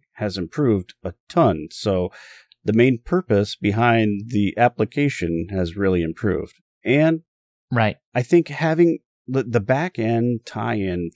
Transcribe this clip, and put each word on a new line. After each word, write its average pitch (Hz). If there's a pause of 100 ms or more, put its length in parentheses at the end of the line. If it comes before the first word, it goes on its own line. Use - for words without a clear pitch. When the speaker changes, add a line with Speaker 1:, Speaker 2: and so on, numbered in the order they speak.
(140)
Speaker 1:
has 101
improved 98
a 87 (140)
ton. 92
So 92 (540)
the 104
main 123
purpose -
behind 107
the 104
application 107
has 92
really 95
improved. 82 (280)
And 160 (500)
Speaker 2:
Right. 113 (180)
Speaker 1:
I 123
think 170
having 160 (280)
the, 131
the 113
back 135
end 117
tie-in 95